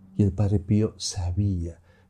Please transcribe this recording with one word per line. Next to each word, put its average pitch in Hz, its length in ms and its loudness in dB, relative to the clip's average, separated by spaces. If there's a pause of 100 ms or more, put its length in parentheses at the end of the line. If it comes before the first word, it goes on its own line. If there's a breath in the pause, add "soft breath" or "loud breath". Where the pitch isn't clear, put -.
(180)
Y 107 60 4
el 95 80 2
Padre 101 280 0
Pío 107 380 0
sabía 87 840 -4 (300 soft breath)